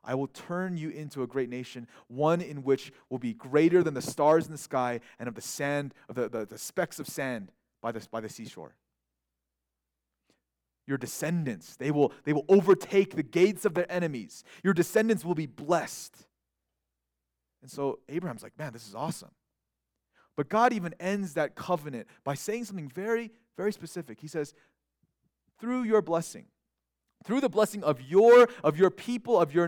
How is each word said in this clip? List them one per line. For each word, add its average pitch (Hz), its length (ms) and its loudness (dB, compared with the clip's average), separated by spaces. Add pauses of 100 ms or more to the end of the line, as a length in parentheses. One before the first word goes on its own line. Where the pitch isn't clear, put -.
I 123 120 -4
will 135 140 -4
turn 180 480 -8
you 156 120 -8
into 147 320 -10
a 123 60 -4
great 127 200 -4
nation, 123 400 -12 (200)
one 151 340 0
in 143 220 -10
which 135 280 0 (200)
will 127 80 -6
be 117 160 -4
greater 160 480 4
than 156 100 0
the 127 80 -6
stars 156 460 2
in 156 40 -14
the 151 60 -12
sky 123 420 -4 (200)
and 120 100 -6
of 110 60 -12
the - 60 -14
sand, 143 520 -4 (160)
of 113 60 -10
the, 123 120 -2
the, 113 160 -6
the 107 140 -14
specks - 400 -6
of 143 100 -12
sand 123 440 -6 (320)
by 117 80 -4
the, 110 180 -10
by 113 100 -8
the 107 80 -10
seashore. 101 460 -14 (2250)
Your 139 100 -2
descendants, 139 800 -6
they 135 160 -4
will, 147 220 2 (100)
they 147 100 0
will 143 160 -2
overtake 196 680 6
the 160 60 -4
gates 175 420 2
of 160 120 0
their 175 160 0
enemies. 156 520 -4 (200)
Your 190 100 4
descendants 214 500 2
will 170 120 -2
be 156 100 -4
blessed." - 680 -4 (1500)
And 135 80 -20
so 139 300 -6 (100)
Abraham's 151 320 -8
like, - 160 -20
"Man, 147 160 -10
this 113 140 -18
is 98 80 -18
awesome." 139 340 -8 (1080)
But 143 140 -4
God 240 240 4
even 175 260 -6
ends 185 360 -6
that 151 180 -2
covenant 147 540 -6 (160)
by 139 100 -4
saying 220 320 -6
something 185 240 -12
very, 226 400 -4 (260)
very 202 160 -2
specific. 160 480 -12
He 156 80 -16
says, 151 280 -6 (1040)
"Through 247 240 -4
your 214 180 4
blessing, - 440 -4 (800)
through 240 160 -2
the 233 100 2
blessing 202 340 0
of 139 180 0
your, 226 480 10 (140)
of 151 160 2
your 185 100 8
people, 240 500 0
of 151 140 2
your, 170 140 4